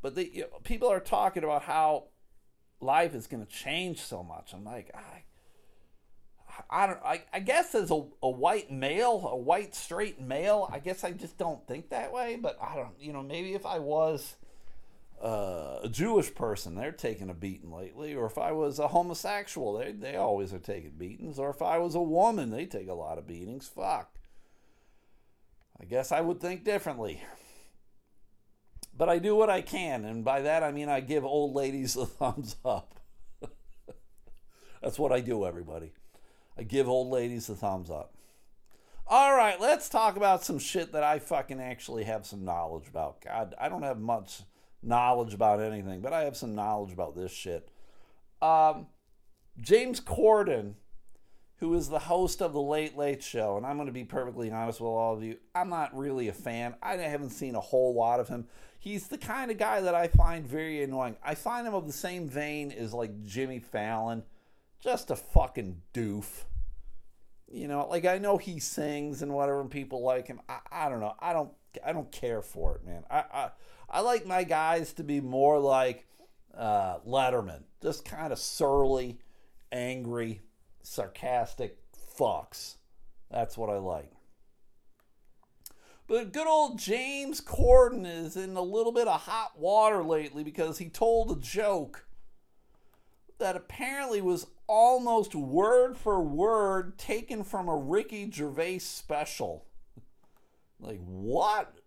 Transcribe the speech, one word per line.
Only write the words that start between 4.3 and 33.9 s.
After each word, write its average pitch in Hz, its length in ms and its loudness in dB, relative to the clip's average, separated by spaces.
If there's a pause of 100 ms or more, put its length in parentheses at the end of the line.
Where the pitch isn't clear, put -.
I'm 95 120 -16
like, 113 280 -14
I, - 300 -18 (1500)
I 185 200 2
don't, 180 160 -4
I, 165 180 -2 (100)
I 180 60 -4
guess 269 380 2
as 175 160 2
a, 156 100 2 (180)
a 135 80 2
white 156 420 2
male, 175 600 2
a 123 60 -4
white 165 400 2
straight 190 440 -6
male, 165 520 2
I 147 80 -8
guess 185 240 -6
I 180 80 -4
just - 260 -12
don't 170 300 -4
think 147 220 -10
that 240 220 -4
way. 240 220 -4
But 233 260 -4
I - 140 -6
don't, 127 240 -8
you 147 140 -12
know, 139 100 -8
maybe 170 320 -6
if 196 100 -6
I 165 140 -4
was, 151 560 0 (880)
uh, 92 600 -4
a 113 40 -4
Jewish 175 460 2
person, 98 400 -4
they're 120 160 -6
taking 104 400 -6
a 90 40 -8
beating 87 380 -10
lately. 95 400 -12
Or 123 140 -4
if 107 120 -4
I - 120 0
was 151 300 -2
a 147 80 2
homosexual, 175 880 -2
they, 127 140 -6
they 131 240 -8
always 98 360 0
are 95 60 -10
taking 87 400 -10
beatings. 110 400 -10
Or 139 120 -2
if 139 120 -6
I 170 160 2
was 170 160 0
a 175 80 2
woman, 170 480 2
they 131 160 -6
take 95 220 -8
a 90 60 -6
lot 80 240 -8
of 80 100 -14
beatings. 92 400 -12
Fuck. 170 420 -4 (1700)
I - 40 -18
guess 127 260 -2
I 151 120 2
would 175 180 -2
think 180 240 -6
differently. 139 580 -4 (1700)
But 160 140 0
I 175 100 4
do 202 160 2
what 214 140 6
I 190 140 2
can, 156 420 -4
and 110 200 -6
by 135 180 2
that 156 200 2
I 151 80 0
mean 147 180 -6
I 139 120 2
give 135 240 0
old 143 300 0
ladies 135 420 -2
a 127 100 -2
<laughs> - 0 -
thumbs 123 580 -4
up. - 360 -4 (400)
<laughs> - 80 -10 (1300)